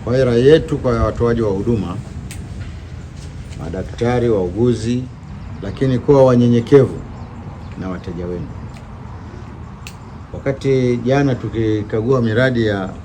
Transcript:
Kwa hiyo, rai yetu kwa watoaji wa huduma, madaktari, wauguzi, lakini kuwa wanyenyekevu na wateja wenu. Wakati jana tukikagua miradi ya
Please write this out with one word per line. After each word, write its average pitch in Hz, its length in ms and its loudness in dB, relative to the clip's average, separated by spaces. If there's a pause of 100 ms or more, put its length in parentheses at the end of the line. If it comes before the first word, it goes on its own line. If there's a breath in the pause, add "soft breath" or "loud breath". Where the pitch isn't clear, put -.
Kwa 117 80 -2
hiyo, 131 120 4
rai 123 240 4
yetu 160 300 6
kwa 117 260 0
watoaji 117 380 0
wa 107 80 2
huduma, 98 460 -2 (1700)
madaktari, 117 680 -2
wauguzi, 110 760 2 (600)
lakini 123 360 0
kuwa 139 260 8
wanyenyekevu 120 760 6 (800)
na 92 80 -6
wateja 87 380 -8
wenu. 87 200 -6 (1900)
Wakati 131 640 0
jana 131 380 2
tukikagua 110 880 0
miradi 117 440 2
ya 98 240 -2 (140)